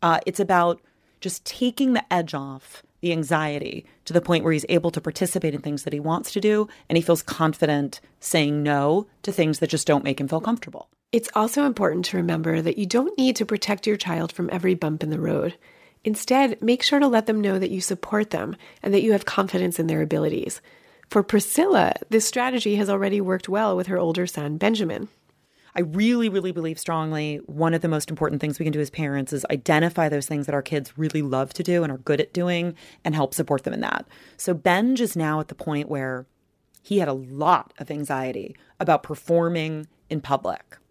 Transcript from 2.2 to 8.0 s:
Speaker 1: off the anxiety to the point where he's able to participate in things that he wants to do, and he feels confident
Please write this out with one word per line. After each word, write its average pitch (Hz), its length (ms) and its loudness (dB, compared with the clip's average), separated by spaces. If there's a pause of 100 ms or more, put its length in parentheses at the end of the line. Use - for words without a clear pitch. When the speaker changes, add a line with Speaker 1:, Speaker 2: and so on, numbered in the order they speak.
Speaker 1:
off 135 500 -10 (180)
the 175 120 0
anxiety 151 720 -2 (200)
to - 80 -10
the 170 80 6
point 170 240 2
where 160 80 2
he's 151 160 0
able 170 220 2
to 160 100 -6
participate 170 540 -2
in 143 60 -6
things 147 220 -6
that - 100 -6
he 147 80 -4
wants 160 320 -4
to 202 80 -2
do, 214 280 2 (200)
and 165 80 2
he 165 60 4
feels 165 200 4
confident 151 800 0 (200)